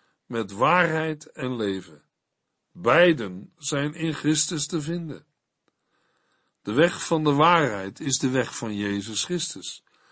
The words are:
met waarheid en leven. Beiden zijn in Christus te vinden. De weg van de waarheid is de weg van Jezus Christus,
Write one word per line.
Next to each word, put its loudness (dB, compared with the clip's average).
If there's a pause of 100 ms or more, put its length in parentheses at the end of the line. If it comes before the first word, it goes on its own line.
(260)
met -4
waarheid 2
en -6
leven. -4 (680)
Beiden 2
zijn -4
in -4
Christus 0
te -4
vinden. -8 (1400)
De -6
weg 2
van 0
de 4
waarheid 2
is -2
de 0
weg -2
van -6
Jezus -4
Christus, -8 (300)